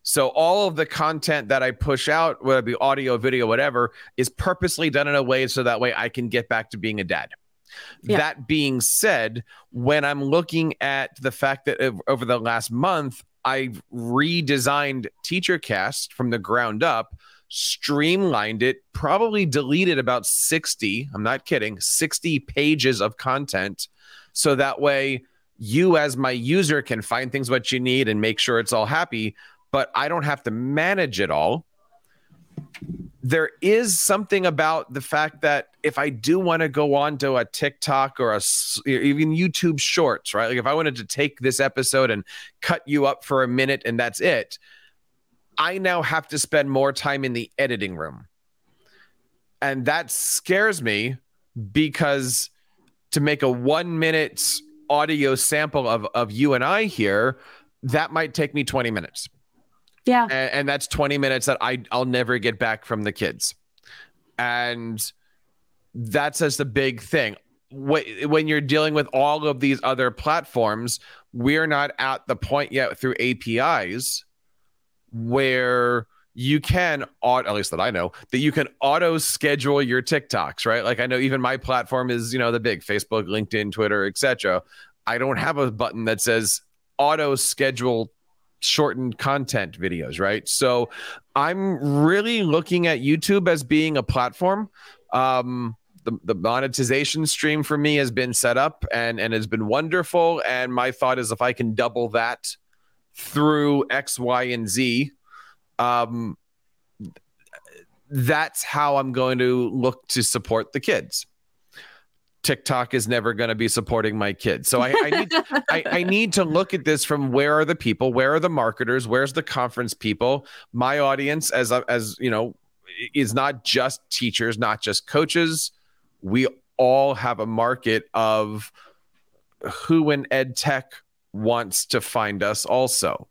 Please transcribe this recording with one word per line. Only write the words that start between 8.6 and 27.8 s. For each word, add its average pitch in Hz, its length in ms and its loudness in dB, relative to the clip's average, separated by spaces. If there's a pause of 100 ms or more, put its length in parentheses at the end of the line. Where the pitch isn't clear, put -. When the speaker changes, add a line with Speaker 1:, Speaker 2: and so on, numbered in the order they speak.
Speaker 1:
said, 120 640 0 (300)
when 143 320 2
I'm 143 180 -2
looking 160 560 2
at 135 420 -4
the 131 100 -2
fact 135 340 -2
that - 160 0
ov-, 120 260 0
over 123 160 0
the 120 160 2
last 117 320 -2
month, 147 540 -2 (180)
I've 127 380 -2 (100)
redesigned 139 1160 0 (180)
TeacherCast 151 880 -2
from 123 160 -2
the 117 80 0
ground 110 460 0
up, 127 320 0 (320)
streamlined 147 1120 0
it, 127 220 0 (100)
probably 202 540 2
deleted 147 500 2
about 123 300 0
sixty, 127 840 -2
I'm 107 120 -6
not 127 200 -2
kidding, 107 360 -2
sixty - 580 -2
pages 135 640 0
of 107 160 -2
content. 131 680 -4 (440)
So - 220 2
that 135 260 0
way 139 440 0 (340)
you 160 400 4
as 147 180 2
my 131 140 0
user 143 540 2
can 113 180 -4
find 123 300 -4
things 135 180 -4
what 127 220 0
you 131 80 0
need 127 300 2